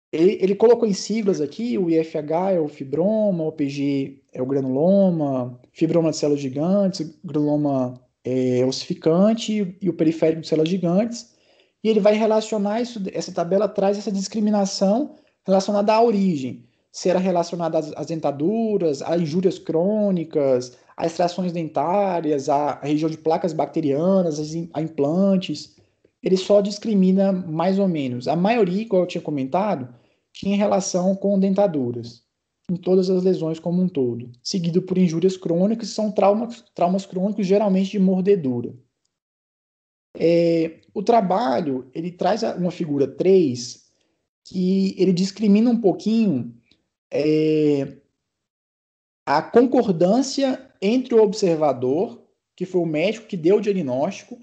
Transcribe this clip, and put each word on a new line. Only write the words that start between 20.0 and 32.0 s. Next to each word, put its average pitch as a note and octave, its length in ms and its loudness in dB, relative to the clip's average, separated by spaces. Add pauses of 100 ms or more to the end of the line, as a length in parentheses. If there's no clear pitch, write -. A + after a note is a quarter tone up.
a - 80 -4
extrações F3 480 -2
dentárias, D#3+ 960 -2
a, C#3+ 220 0
a - 140 -10
região D3+ 240 0
de D#3 80 -6
placas D#3+ 360 -2
bacterianas, D#3 880 0
as D3+ 140 -6
im-, E3+ 200 -8
a D#3 80 -4
implantes. E3 960 0 (440)
Ele F#3 140 4
só G3+ 240 4
discrimina G3 720 2
mais F3+ 480 -2
ou G3 80 2
menos. C3 400 -4
A D3+ 80 0
maioria, G3 460 2
igual F#3+ 220 0
eu F3 40 -2
tinha F3+ 140 -8
comentado, D3+ 680 -4 (460)
tinha G3 240 -2
relação G3 580 0
com G3 240 0
dentaduras, D#3 840 -2 (460)